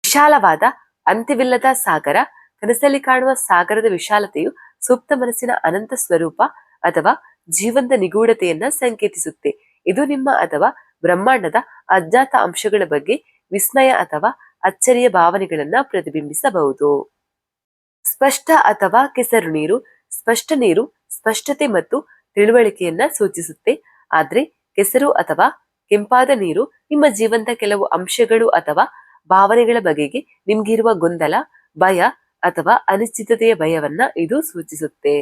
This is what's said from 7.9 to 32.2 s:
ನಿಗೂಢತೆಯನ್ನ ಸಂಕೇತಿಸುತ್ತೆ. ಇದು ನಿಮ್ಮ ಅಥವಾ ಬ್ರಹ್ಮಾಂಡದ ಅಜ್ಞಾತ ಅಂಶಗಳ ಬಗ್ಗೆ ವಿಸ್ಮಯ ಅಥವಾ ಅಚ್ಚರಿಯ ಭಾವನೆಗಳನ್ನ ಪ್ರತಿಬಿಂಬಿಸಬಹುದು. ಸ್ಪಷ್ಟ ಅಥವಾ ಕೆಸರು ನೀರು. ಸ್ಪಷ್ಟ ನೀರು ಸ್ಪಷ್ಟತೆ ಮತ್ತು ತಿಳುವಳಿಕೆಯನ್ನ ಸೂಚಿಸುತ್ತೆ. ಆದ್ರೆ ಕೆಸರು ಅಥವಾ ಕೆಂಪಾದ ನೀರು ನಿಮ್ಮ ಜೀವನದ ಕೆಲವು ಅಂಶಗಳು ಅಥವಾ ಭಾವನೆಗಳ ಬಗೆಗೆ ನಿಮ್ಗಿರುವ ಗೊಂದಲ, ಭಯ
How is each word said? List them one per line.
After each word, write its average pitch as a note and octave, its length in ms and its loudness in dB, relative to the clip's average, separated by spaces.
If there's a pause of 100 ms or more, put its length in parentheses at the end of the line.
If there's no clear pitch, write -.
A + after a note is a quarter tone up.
ನಿಗೂಢತೆಯನ್ನ G3 600 0 (160)
ಸಂಕೇತಿಸುತ್ತೆ. G#3+ 680 -4 (340)
ಇದು F#3+ 260 0
ನಿಮ್ಮ C4+ 180 -4 (140)
ಅಥವಾ E3+ 260 0 (340)
ಬ್ರಹ್ಮಾಂಡದ F#3+ 540 0 (380)
ಅಜ್ಞಾತ G3+ 380 0 (120)
ಅಂಶಗಳ G3 380 -2 (100)
ಬಗ್ಗೆ D3 220 -2 (360)
ವಿಸ್ಮಯ C4 380 2 (140)
ಅಥವಾ E3 260 -4 (380)
ಅಚ್ಚರಿಯ B3 400 2 (100)
ಭಾವನೆಗಳನ್ನ E3+ 580 0 (160)
ಪ್ರತಿಬಿಂಬಿಸಬಹುದು. D3+ 960 -2 (1200)
ಸ್ಪಷ್ಟ - 360 -2 (220)
ಅಥವಾ G#3 300 2 (140)
ಕೆಸರು A3+ 420 0
ನೀರು. E3 200 0 (400)
ಸ್ಪಷ್ಟ - 320 -2 (140)
ನೀರು F#3+ 200 2 (340)
ಸ್ಪಷ್ಟತೆ C#4 580 -4
ಮತ್ತು - 200 -2 (420)
ತಿಳುವಳಿಕೆಯನ್ನ G#3 640 2 (160)
ಸೂಚಿಸುತ್ತೆ. G3 580 -4 (360)
ಆದ್ರೆ G#3 320 0 (340)
ಕೆಸರು B3+ 320 0 (120)
ಅಥವಾ F3+ 280 0 (420)
ಕೆಂಪಾದ B3 380 2 (140)
ನೀರು F3 220 -2 (260)
ನಿಮ್ಮ D4+ 140 2 (160)
ಜೀವನದ A3+ 320 -2 (100)
ಕೆಲವು G#3 220 -2 (120)
ಅಂಶಗಳು A3+ 520 0 (100)
ಅಥವಾ E3 260 0 (440)
ಭಾವನೆಗಳ A3+ 480 4 (120)
ಬಗೆಗೆ D3 320 -4 (280)
ನಿಮ್ಗಿರುವ A3 440 0
ಗೊಂದಲ, E3+ 420 -2 (420)
ಭಯ F3+ 240 2 (420)